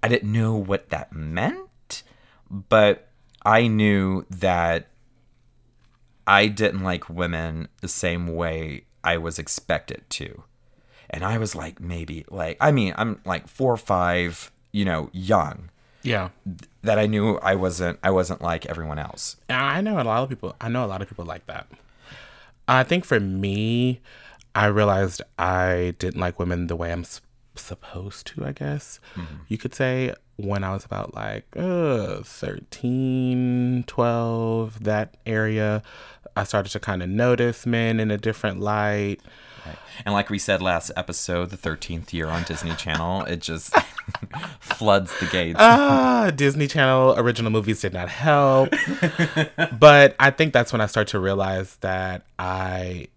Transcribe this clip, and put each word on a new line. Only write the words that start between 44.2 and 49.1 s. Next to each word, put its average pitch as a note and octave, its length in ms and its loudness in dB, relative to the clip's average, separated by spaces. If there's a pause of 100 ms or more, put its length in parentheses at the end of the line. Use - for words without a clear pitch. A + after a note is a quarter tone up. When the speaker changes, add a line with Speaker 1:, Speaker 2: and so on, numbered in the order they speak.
Speaker 1:
<laughs> - 400 -12
floods G2 600 0
the F#2 60 -2
gates. E2+ 340 -2
Speaker 2:
Ah, B3+ 760 6
Disney C#3 320 2
Channel C3 500 4
original A#2 340 2
movies G#2+ 300 0
did F#2 120 -4
not F2+ 160 -6
help. C#3 680 4
Speaker 1:
<laughs> D#3+ 1000 -2